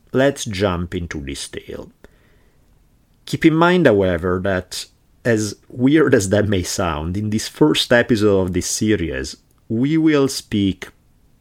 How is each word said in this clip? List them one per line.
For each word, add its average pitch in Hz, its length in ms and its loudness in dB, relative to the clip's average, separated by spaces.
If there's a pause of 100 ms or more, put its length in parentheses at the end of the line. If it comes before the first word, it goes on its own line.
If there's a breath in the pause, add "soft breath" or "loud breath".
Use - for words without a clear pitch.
(140)
let's 139 320 0
jump 90 500 -2
into 85 240 -8
this 69 300 -12
tale. - 420 -16 (1300 soft breath)
Keep - 200 -2
in 156 100 2
mind, 170 300 4
however, 92 580 2
that 92 420 -4 (400)
as 107 300 0 (120)
weird 139 480 2
as 101 140 2
that 104 180 2
may 98 160 0
sound, 85 540 -4
in 107 120 -4
this 110 180 -4
first - 440 0
episode 107 500 2
of 90 120 -2
this 90 140 -2
series, 85 680 -4 (300)
we 135 300 0
will 151 300 2
speak 98 640 -2 (520)